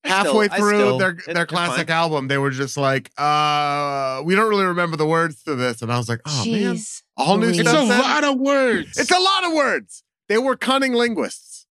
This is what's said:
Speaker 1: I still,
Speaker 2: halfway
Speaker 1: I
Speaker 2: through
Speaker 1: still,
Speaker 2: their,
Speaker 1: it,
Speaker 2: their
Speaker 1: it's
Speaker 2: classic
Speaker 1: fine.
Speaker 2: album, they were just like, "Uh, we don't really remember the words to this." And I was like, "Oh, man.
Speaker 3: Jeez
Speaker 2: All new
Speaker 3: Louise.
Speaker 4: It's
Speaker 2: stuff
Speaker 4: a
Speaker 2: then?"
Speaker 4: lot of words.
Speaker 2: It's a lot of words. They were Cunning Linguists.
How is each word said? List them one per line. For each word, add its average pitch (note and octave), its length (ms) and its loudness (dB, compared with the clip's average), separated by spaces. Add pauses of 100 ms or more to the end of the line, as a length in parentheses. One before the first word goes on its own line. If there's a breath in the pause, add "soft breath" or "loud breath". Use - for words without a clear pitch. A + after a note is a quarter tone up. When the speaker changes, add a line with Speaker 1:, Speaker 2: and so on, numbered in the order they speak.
Speaker 1:
I F#3+ 160 2
still, G#3 200 4
Speaker 2:
halfway G#3 100 4
Speaker 1:
I F#3 80 -2
Speaker 2:
through G#3 100 4 (100)
Speaker 1:
still, G#3 200 2
Speaker 2:
their, F#3 120 2
Speaker 1:
it, E3+ 240 -12
Speaker 2:
their E3+ 100 2
Speaker 1:
it's D#3+ 80 -6
Speaker 2:
classic E3+ 360 -2
Speaker 1:
fine. E3 80 0
Speaker 2:
album, D3+ 320 0
they C#3 100 0
were C#3 120 0
just C3 260 -6
like, C3+ 420 0
"Uh, D3 1040 0
we F3+ 120 2
don't A3 120 4
really G3+ 160 2
remember F3 320 -2
the D#3 100 0
words E3 360 0
to D3 140 -4
this." B2 260 -2
And A#2 100 -4
I A#2+ 60 0
was A#2 100 -4
like, A2+ 160 -4
"Oh, C#3 220 -4
man. G#3 300 0
Speaker 3:
Jeez - 260 -12 (140)
Speaker 2:
All E3 200 2
new A3 100 2
Speaker 3:
Louise. F3 120 2
Speaker 4:
It's - 100 2
Speaker 2:
stuff D4+ 160 4
Speaker 4:
a A3 40 2
Speaker 2:
then?" B3 120 4
Speaker 4:
lot D4 240 0
of C#4 140 0
words. C4 580 -2
Speaker 2:
It's C#4 140 -2
a F#4 80 4
lot F#4+ 280 0
of E4+ 80 -2
words. A3 500 -2 (240)
They G#3+ 100 2
were B3+ 180 0
Cunning C4 380 0
Linguists. A3 760 -4